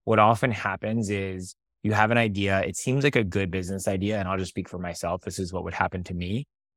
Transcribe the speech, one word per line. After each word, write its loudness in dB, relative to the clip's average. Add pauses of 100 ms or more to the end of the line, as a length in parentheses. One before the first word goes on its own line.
what 6
often 6
happens -4
is -6 (260)
you 0
have 4
an 4
idea. 2
It -4
seems 0
like 4
a 4
good 0
business -4
idea. 0
And -2
I'll -2
just -4
speak -8
for -10
myself. -6
This -8
is -6
what -6
would -8
happen 0
to -8
me. -4 (300)